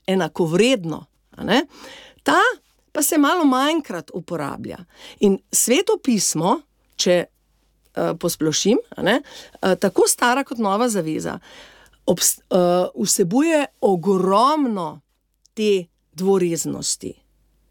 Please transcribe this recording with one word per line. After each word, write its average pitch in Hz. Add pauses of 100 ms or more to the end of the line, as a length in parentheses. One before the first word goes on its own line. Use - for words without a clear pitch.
enakovredno, 185 (320)
a -
ne. 254 (560)
Ta 311 (520)
pa 302
se 320
malo 311
manjkrat 269
uporablja. 151 (440)
In 196 (140)
Sveto 370
pismo, 208 (360)
če, - (800)
eh, 170
posplošim, 170 (180)
a -
ne, 214 (420)
eh, 185
tako 269
Stara 254
kot 247
Nova 214
zaveza 170 (680)
obs-, - (100)
eh, 180
vsebuje 262 (140)
ogromno 196 (540)
te 202 (260)
dvoreznosti, 170 (560)